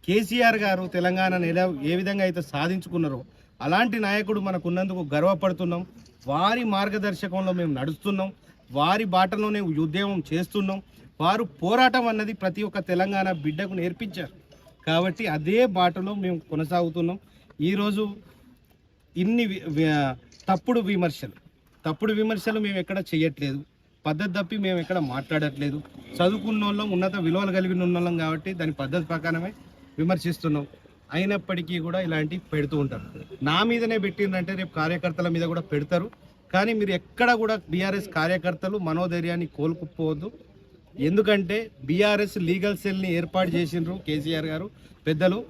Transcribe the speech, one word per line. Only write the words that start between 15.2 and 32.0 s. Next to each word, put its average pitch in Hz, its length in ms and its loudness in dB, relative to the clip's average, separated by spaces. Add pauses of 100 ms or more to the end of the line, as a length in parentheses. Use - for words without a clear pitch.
అదే 160 240 2 (180)
బాటలో 185 380 2
మేము 185 240 -2 (140)
కొనసాగుతున్నాం. 170 680 0 (420)
ఈరోజు 202 440 0 (1080)
ఇన్ని 226 360 2
వి-, 185 120 -6 (140)
వి-, 160 140 4 (580)
తప్పుడు 233 400 2
విమర్శలు, 175 480 -2 (480)
తప్పుడు 180 360 0
విమర్శలు 220 440 0
మేము 196 180 -2
ఎక్కడ 196 160 -4 (120)
చేయట్లేదు, 147 500 0 (440)
పద్ధతి 160 340 -2
తప్పి 202 260 -4
మేము 185 180 2
ఎక్కడ 185 160 -2 (140)
మాట్లాడట్లేదు. 143 680 -2 (380)
చదువుకున్నోళ్ళం, 208 800 0
ఉన్నత 190 200 0 (100)
విలువలు 185 300 2
కలిగిన 185 320 2
ఉన్నోళ్ళం 175 300 2
కాబట్టి 160 420 -2
దాని 156 200 0
పద్ధతి 156 320 -2
ప్రకారమే 165 400 -2 (460)
విమర్శిస్తున్నాం. 160 640 0 (500)
అయినప్పటికీ 180 720 -2
కూడా 170 220 -2